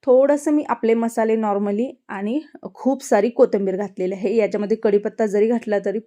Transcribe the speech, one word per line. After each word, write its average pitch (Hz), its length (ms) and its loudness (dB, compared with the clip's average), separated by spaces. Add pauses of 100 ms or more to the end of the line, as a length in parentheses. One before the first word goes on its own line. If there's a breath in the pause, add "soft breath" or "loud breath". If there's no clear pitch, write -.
थोडंसं 277 440 4
मी 302 180 2
आपले 226 260 0
मसाले 226 420 0
normally 208 560 -2 (160)
आणि 202 320 -4 (340)
खूप 269 300 -4
सारी 214 240 2
कोथिंबीर 202 480 2
घातलेली 185 380 -6
आहे. 196 220 -2
याच्यामध्ये 208 400 0
कढीपत्ता 214 500 0
जरी 208 200 2
घातला 226 320 -2
तरी 196 280 -4